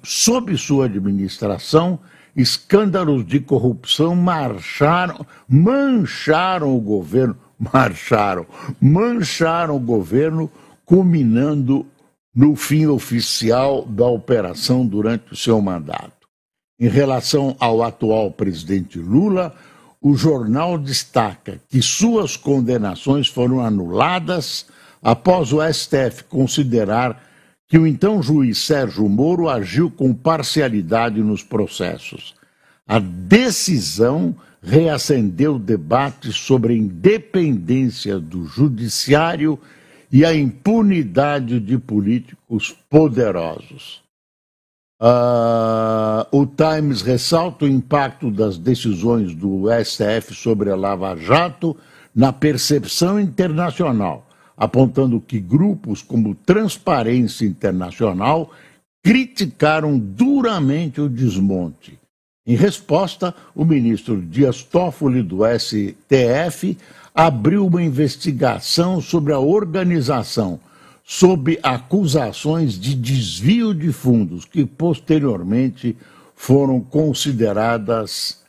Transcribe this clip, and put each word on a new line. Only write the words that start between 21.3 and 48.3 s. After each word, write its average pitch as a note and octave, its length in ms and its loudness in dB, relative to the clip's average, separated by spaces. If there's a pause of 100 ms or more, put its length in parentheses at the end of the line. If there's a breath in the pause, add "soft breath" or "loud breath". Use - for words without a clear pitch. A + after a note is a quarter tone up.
que C3 140 2
suas G#3+ 560 0
condenações B2 880 0
foram B2+ 320 0
anuladas B2 1080 -2 (380 soft breath)
após C#3+ 480 2
o D3+ 100 2
S D#3+ 280 -2
T C#3+ 80 2
F B2+ 260 -2
considerar A#2+ 960 -2 (460 soft breath)
que D#3+ 100 6
o D#3+ 80 6
então F3 380 0
juiz B2+ 360 2
Sérgio G#2+ 500 0
Moro D#3+ 400 2
agiu A#2+ 420 0
com C3 220 0
parcialidade A2+ 1080 0
nos G#2 220 -2
processos. - 920 -6 (540 soft breath)
A A#2+ 100 0
decisão A#2 1400 0 (300 soft breath)
reacendeu C3 960 2
debates A2 800 -2
sobre A#2+ 380 2
a - 20 2
independência A2+ 1400 0
do E2+ 280 -10
judiciário C#3 1120 0 (520 soft breath)
e C#3+ 140 8
a E3 100 2
impunidade C#3+ 1200 0
de A2 180 -2
políticos A2 1000 -4 (140)
poderosos. A2 1120 -2 (960)
Ah, A2+ 1300 2
o C#3 140 2
Times D3+ 560 -2
ressalta D3+ 640 -2
o - 20 2
impacto C3+ 640 -2
das G2+ 280 -2